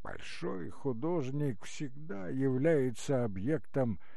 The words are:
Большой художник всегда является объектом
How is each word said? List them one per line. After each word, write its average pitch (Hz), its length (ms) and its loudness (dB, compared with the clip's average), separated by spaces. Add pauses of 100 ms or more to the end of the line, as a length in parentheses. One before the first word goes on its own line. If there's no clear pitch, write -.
Большой 180 640 -4
художник 139 920 0
всегда 156 640 -4
является 131 960 4
объектом 117 760 0 (180)